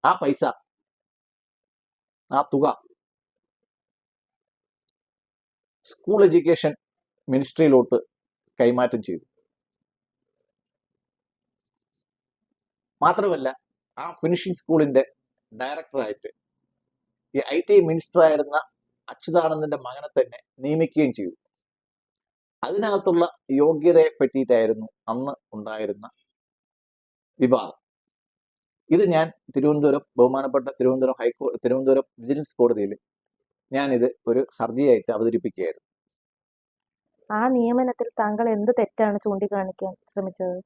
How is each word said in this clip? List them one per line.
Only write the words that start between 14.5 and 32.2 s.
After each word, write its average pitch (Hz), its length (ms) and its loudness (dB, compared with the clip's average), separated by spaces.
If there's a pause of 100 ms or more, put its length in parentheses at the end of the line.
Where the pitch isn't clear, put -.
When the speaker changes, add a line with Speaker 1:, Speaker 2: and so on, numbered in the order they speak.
Speaker 1:
സ്കൂളിന്റെ 143 560 0 (480)
ഡയറക്ടറായിട്ട് 135 680 -8 (1040)
ഈ 139 60 -2 (120)
ഐ 160 80 0
ടി 202 200 6
മിനിസ്റ്ററായിരുന്ന 160 760 2 (520)
അച്യുതാനന്ദന്റെ 156 680 -2
മകനെ 135 440 -6
തന്നെ 120 180 -4 (200)
നിയമിക്കുകയും 151 540 0
ചെയ്തു. 90 240 -10 (1300)
അതിനകത്തുള്ള 185 760 -2 (120)
യോഗ്യതയെ 156 580 4 (120)
പറ്റിയിട്ടായിരുന്നു 113 680 0 (220)
അന്ന് 131 240 -6 (200)
ഉണ്ടായിരുന്ന 107 580 -10 (1300)
വിവാദം. 120 420 0 (1080)
ഇത് 180 180 4
ഞാൻ 160 240 0 (240)
തിരുവനന്തപുരം, 143 440 2 (160)
ബഹുമാനപ്പെട്ട 131 520 0
തിരുവനന്തപുരം 131 520 0
ഹൈക്കോ-, 120 440 -4
തിരുവനന്തപുരം 131 380 2 (160)
വിജിലൻസ് 139 380 -8